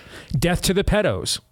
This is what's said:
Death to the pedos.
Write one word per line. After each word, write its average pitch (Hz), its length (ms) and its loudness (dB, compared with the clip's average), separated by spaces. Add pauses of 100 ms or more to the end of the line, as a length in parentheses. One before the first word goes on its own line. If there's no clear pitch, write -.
(380)
Death 175 260 0
to 196 100 2
the 190 100 2
pedos. 165 560 0 (120)